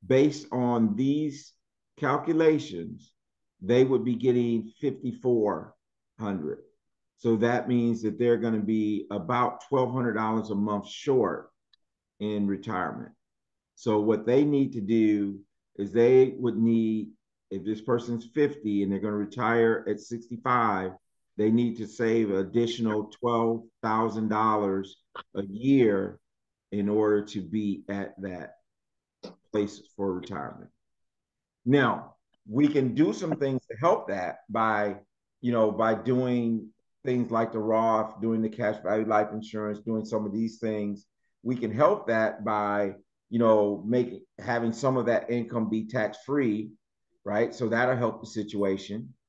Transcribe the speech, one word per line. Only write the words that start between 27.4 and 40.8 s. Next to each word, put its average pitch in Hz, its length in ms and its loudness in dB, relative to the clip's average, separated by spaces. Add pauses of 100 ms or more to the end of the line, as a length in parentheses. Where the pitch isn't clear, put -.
be 98 480 -4
at 101 320 -8
that 90 320 -10 (960)
place 104 300 -4 (140)
for 98 180 -2
retirement. 85 560 -10 (960)
Now, 123 500 2 (340)
we 139 180 2
can 131 280 0
do 165 180 4
some 180 220 -4
things 135 340 -2
to 110 80 -12
help 165 300 2
that 92 320 -6 (100)
by, 107 480 0 (440)
you 120 100 -2
know, 110 200 4
by 110 220 2
doing 120 760 0 (360)
things 123 260 0
like 113 220 0
the 113 60 -4
Roth, 110 600 0
doing 113 220 0
the 110 80 -2
cash 107 340 -4
value 107 220 0
life 107 260 2
insurance, 107 480 -8
doing 110 260 -4
some 107 200 -4
of 101 80 -6
these 110 240 -4
things. 104 480 -6 (380)